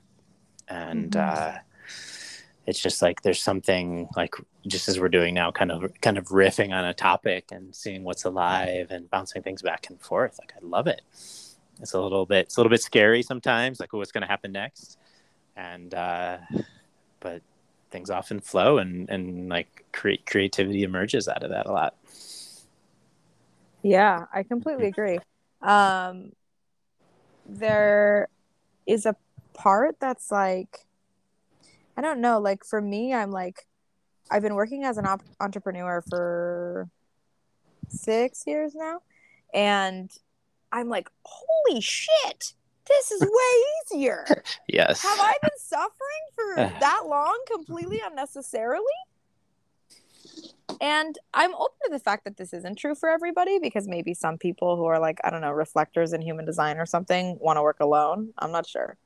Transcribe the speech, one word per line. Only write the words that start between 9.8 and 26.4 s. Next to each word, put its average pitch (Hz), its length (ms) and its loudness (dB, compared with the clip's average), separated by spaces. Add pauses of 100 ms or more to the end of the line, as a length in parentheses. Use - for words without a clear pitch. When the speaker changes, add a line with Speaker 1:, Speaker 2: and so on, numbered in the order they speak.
Speaker 1:
and 90 120 -20
forth. - 380 -2
Like, - 180 -20
I - 80 -20
love 92 220 -2
it. - 160 -4 (760)
It's - 140 -12
a 92 80 0
little 95 240 0
bit, 95 220 4
it's - 100 -4
a - 20 2
little 113 120 6
bit 117 100 6
scary 113 400 6
sometimes, 123 580 -2
like, 107 140 -12
what's 101 180 -6
gonna 98 160 -6
happen 98 240 -4
next. - 460 -12 (580)
And, 87 380 -14
uh, 90 460 -4 (800)
but 87 240 -12 (480)
things 92 180 -14
often 95 300 -6
flow, 117 400 4
and, 90 280 -4
and, 90 420 -6
like, - 420 -6
cre-, - 340 -2
creativity 98 560 0
emerges 98 460 -2
out - 160 -4
of - 80 -6
that 104 160 -4
a 104 40 -4
lot. 78 240 0 (1900)
Speaker 2:
Yeah, 190 500 6
I 196 80 -2
completely 247 440 -2
Speaker 1:
Mm-hmm. 196 160 -2
Speaker 2:
agree. 180 180 0 (420)
Um, 190 680 4 (1160)